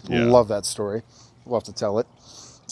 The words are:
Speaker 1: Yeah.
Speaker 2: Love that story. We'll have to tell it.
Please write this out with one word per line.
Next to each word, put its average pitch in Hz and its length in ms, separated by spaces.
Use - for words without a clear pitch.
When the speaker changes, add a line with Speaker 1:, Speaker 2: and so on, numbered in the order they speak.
Speaker 1:
Yeah. 120 180
Speaker 2:
Love 120 240
that 104 160
story. 107 380
We'll 120 140
have - 60
to 101 80
tell 104 260
it. - 80